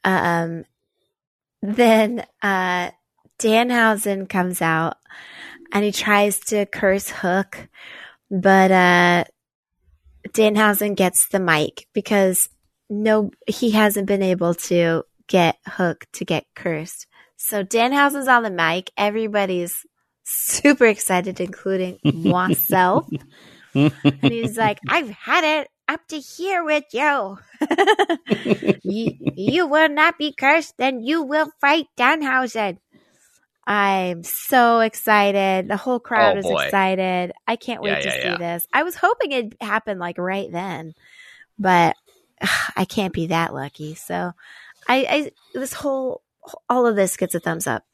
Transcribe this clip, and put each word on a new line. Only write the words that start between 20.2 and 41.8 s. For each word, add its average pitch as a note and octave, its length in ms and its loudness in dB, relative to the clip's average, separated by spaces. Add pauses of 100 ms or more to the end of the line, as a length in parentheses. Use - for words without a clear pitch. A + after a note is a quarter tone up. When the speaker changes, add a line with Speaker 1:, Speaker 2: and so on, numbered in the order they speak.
Speaker 1:
super - 640 2
excited, F#3+ 540 0
including F#3 600 -4
Speaker 2:
<laughs> - 20 -20
Speaker 1:
myself. F3+ 1040 2 (680)
And D3 200 2 (280)
he's A3+ 360 -2
like, G#3+ 220 0 (100)
"I've D4 200 0
had C#4 340 -2 (180)
it - 80 -10 (180)
up D#4+ 220 -6
to D#4 100 -10
here F4 440 -6
with D4+ 300 -2
you. B3 440 -2 (240)
<laughs> D4+ 160 -2 (1040)
You, A3 300 -4 (240)
you C4+ 320 0
will D#4 220 4
not D#4 280 0
be D4 160 -6
cursed, D4+ 460 0
and B3 260 -2
you D#4 180 0
will D4+ 260 -2 (120)
fight D4 240 2 (120)
Danhausen." B3+ 800 -2 (880)
I'm F#3+ 560 0
so A#3 560 2
excited. G3+ 880 2
The G3+ 100 -4
whole B3 220 -2
crowd G#3+ 380 2
Speaker 3:
Oh, - 20 -4
Speaker 1:
is F#3 60 -6
Speaker 3:
boy. E3 180 0
Speaker 1:
excited. F#3 680 -2 (140)
I A#3 80 -2
can't - 280 -10
wait D#3 80 -2
Speaker 3:
Yeah, D3 80 -2
Speaker 1:
to C#3 80 -4
Speaker 3:
yeah, C2+ 60 -2
Speaker 1:
see B1+ 160 -4
Speaker 3:
yeah. - 80 -4
Speaker 1:
this. E3+ 360 -6
I C4+ 80 2
was F4 140 -4
hoping G4+ 360 0
it A#3+ 300 -6
happened, G#3 380 -6
like, F3 180 -8
right F#3+ 340 -6
then, E3+ 420 -10 (640)
but F3+ 360 4 (460)